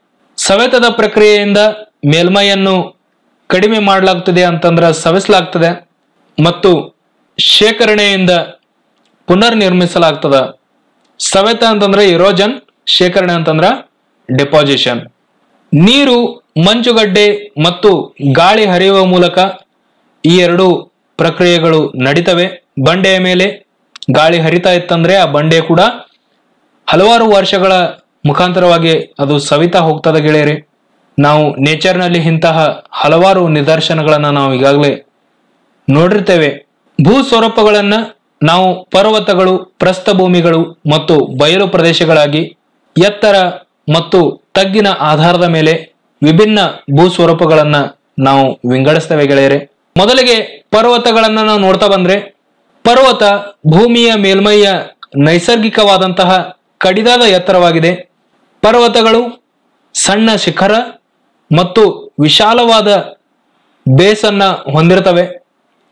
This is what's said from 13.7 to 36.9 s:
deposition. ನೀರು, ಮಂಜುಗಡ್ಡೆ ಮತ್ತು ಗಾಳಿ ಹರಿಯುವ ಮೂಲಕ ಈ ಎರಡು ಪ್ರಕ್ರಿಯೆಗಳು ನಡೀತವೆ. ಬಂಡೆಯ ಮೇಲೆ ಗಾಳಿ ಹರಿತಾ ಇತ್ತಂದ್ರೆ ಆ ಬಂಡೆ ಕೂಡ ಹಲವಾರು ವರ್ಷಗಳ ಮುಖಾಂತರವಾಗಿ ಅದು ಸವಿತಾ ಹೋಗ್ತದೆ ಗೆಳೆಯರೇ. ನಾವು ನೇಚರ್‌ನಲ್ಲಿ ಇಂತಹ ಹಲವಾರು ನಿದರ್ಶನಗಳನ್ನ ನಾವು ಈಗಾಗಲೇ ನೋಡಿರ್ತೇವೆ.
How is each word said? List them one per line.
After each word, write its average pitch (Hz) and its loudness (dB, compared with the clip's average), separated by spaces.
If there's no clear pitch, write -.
deposition. 139 0
ನೀರು, 240 0
ಮಂಜುಗಡ್ಡೆ 208 0
ಮತ್ತು 175 0
ಗಾಳಿ 196 2
ಹರಿಯುವ 190 0
ಮೂಲಕ 180 0
ಈ 170 4
ಎರಡು 175 0
ಪ್ರಕ್ರಿಯೆಗಳು 165 0
ನಡೀತವೆ. 175 -2
ಬಂಡೆಯ 185 0
ಮೇಲೆ 185 -2
ಗಾಳಿ 160 2
ಹರಿತಾ 175 0
ಇತ್ತಂದ್ರೆ 175 0
ಆ 185 2
ಬಂಡೆ 156 0
ಕೂಡ 165 0
ಹಲವಾರು 220 2
ವರ್ಷಗಳ 190 0
ಮುಖಾಂತರವಾಗಿ 170 0
ಅದು 143 -2
ಸವಿತಾ 165 0
ಹೋಗ್ತದೆ 160 0
ಗೆಳೆಯರೇ. 151 -2
ನಾವು 147 0
ನೇಚರ್‌ನಲ್ಲಿ 175 -2
ಇಂತಹ 160 -2
ಹಲವಾರು 175 0
ನಿದರ್ಶನಗಳನ್ನ 151 -2
ನಾವು 139 -2
ಈಗಾಗಲೇ 139 -2
ನೋಡಿರ್ತೇವೆ. 170 0